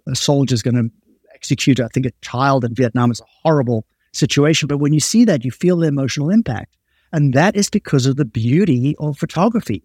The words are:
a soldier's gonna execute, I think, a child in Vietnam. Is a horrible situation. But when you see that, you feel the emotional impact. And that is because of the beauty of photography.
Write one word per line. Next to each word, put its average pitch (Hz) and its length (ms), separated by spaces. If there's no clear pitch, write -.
a 135 80
soldier's 127 480
gonna 120 220
execute, - 460
I 117 80
think, 131 180
a 117 60
child 131 420
in 113 100
Vietnam. 123 360
Is 113 100
a - 40
horrible 123 440
situation. 147 560
But 143 100
when 147 140
you 151 80
see 233 240
that, 151 200
you 131 60
feel 175 280
the 165 100
emotional 143 420
impact. 190 460
And 147 220
that 180 220
is 202 120
because 139 380
of 135 80
the 147 100
beauty 131 760
of 151 180
photography. 170 640